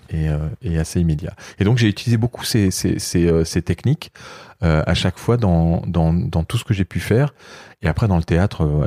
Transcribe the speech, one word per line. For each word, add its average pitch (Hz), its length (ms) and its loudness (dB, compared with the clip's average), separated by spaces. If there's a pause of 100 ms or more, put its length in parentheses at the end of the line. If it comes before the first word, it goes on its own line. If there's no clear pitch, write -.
et, 78 140 -4
et, 78 60 0
euh, 76 200 -2 (120)
et 82 160 -2
assez 80 220 -2
immédiat. 80 340 -2 (240)
Et 101 60 0
donc, 113 140 2
j'ai 117 100 4
utilisé 117 300 0
beaucoup 117 260 -4
ces, 101 280 2
ces, 85 280 -2
ces, 85 260 0
euh, 82 200 4
ces 85 160 -2
techniques, - 500 -2 (520)
euh, 80 220 4
à 85 80 0
chaque - 240 -2
fois 120 200 0
dans, 85 500 2
dans, 82 260 2
dans 85 300 0
tout - 140 -4
ce - 80 -6
que - 80 0
j'ai 95 100 0
pu - 160 -6
faire. 127 340 0 (500)
Et 90 40 0
après, 104 220 0
dans 90 80 4
le 82 80 2
théâtre, 87 400 0
euh, 73 220 2